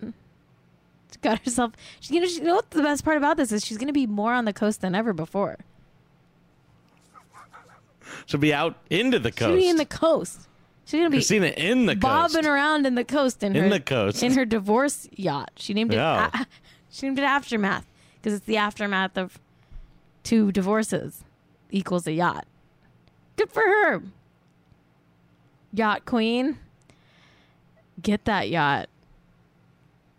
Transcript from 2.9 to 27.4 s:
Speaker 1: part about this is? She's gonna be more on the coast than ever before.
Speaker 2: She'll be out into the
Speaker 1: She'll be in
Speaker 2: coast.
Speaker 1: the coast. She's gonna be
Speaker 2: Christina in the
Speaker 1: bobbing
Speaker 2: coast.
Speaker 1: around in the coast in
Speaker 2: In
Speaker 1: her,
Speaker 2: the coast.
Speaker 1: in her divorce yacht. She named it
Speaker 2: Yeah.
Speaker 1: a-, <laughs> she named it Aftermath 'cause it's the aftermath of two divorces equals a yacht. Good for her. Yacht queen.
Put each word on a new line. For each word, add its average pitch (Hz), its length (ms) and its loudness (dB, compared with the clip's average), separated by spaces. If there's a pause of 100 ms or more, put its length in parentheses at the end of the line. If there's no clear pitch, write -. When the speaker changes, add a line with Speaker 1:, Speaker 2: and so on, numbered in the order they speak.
Speaker 1:
part 302 140 2
about 294 200 2
this 262 140 0
is? 208 140 -2
She's 220 120 -8
gonna 277 160 -4
be 269 140 0
more 208 260 -2
on 247 120 0
the 208 80 -2
coast 214 280 -2
than 180 140 -2
ever 226 160 0
before. 170 460 -4 (2750)
Speaker 2:
She'll 147 140 -2
be 147 140 4
out 156 240 -2 (120)
into 226 300 2
the 117 160 -2
Speaker 1:
She'll 123 200 2
be 370 140 4
in 330 80 2
Speaker 2:
coast. 302 120 0
Speaker 1:
the - 80 -12
coast. - 500 0 (380)
She's 202 140 -2
gonna 339 100 2
be 180 80 2
Speaker 2:
Christina 180 300 2
in 226 400 0
the 143 80 2
Speaker 1:
bobbing 302 420 2
Speaker 2:
coast. 311 100 2
Speaker 1:
around 294 380 2
in 254 100 0
the 240 80 0
coast 262 400 0
in 196 120 0
Speaker 2:
In 160 80 2
Speaker 1:
her, 196 60 4
Speaker 2:
the 196 100 2
coast. 113 440 0
Speaker 1:
in 254 100 4
her 262 120 2
divorce 220 680 0
yacht. 151 420 -4
She - 160 -8
named 226 200 0
it 226 40 2
Speaker 2:
Yeah. 160 360 2
Speaker 1:
a-, 233 120 -4 (220)
<laughs> - 220 -20
she - 180 -10
named 269 120 -4
it 277 40 0
Aftermath 240 640 0 (380)
'cause 208 100 -2
it's 202 120 -8
the 220 120 0
aftermath 202 600 -2
of 185 220 -6 (840)
two 214 280 2
divorces 202 720 -2 (480)
equals 180 360 -2
a 233 40 -4
yacht. 180 340 -2 (920)
Good 403 140 0
for 453 120 0
her. 381 400 4 (1700)
Yacht 214 340 -2
queen. 240 520 0 (1400)